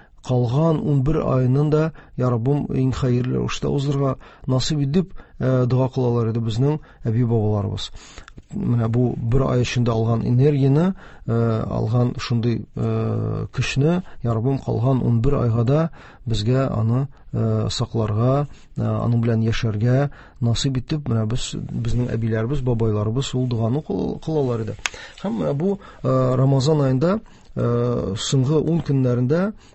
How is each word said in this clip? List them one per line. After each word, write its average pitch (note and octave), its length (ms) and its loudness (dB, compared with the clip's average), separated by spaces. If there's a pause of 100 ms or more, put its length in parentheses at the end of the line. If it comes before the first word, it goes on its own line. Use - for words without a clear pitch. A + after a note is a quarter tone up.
(280)
калган B2+ 500 2
унбер C#3+ 480 2
аенын C3 460 2
да, D#3 220 2 (220)
Я B2+ 140 0
Раббым, B2 380 0
иң C3 240 0
хәерле B2 480 0
рәвештә B2 300 -4
уздырырга C#3 480 -2 (280)
насыйп C3+ 360 0
ит", C3+ 100 0
дип, F3 220 0 (260)
э, C3 260 2
дуа B2+ 240 2
кылалар A#2+ 400 0
иде A#2 120 -2
безнең C3 380 0 (260)
әби-бабаларыбыз. G#2+ 840 0 (600)
Менә A#2 380 0
бу A#2+ 260 2
бер A#2 280 0
ай B2+ 180 2
эчендә A#2+ 300 0
алган A2+ 340 0
энергияне, C#3 680 4 (320)
э, A#2 420 0
алган A#2 480 0
шундый, A#2 480 -2 (100)
э, A2 800 -2
көчне, D#3 500 0 (200)
Я A#2 100 0
Раббым, B2 240 0
калган A#2+ 460 0
унбер A#2+ 320 2
айга A#2+ 280 2
да D3+ 280 2 (360)
безгә A2+ 400 0
аны, A2+ 400 0 (240)
э, A2 380 0
сакларга, A2+ 760 0 (280)
э, - 60 -4
аның A2 400 0
белән A2+ 260 2
яшәргә A#2+ 640 0 (320)
насыйп B2 360 0
итеп, C#3+ 300 -4
менә A2+ 200 0
без, - 280 -4
безнең A#2 540 -2
әбиләребез, A2+ 520 -2
бабайларыбыз A2+ 720 0
ул B2+ 120 0
дуганы A#2+ 360 0
кыл-, - 360 -4
кылалар C3 420 -2
иде. G#2+ 140 -6 (480)
Һәм G#3+ 160 -4
менә D3+ 140 -2
бу, G3 260 -2 (240)
э, C3 320 2
Рамазан C3+ 460 4
аенда, C#3 380 2 (360)
э, A#2+ 600 -2
соңгы C#3 440 2
ун E3 200 0
көннәрендә, C3+ 720 2 (220)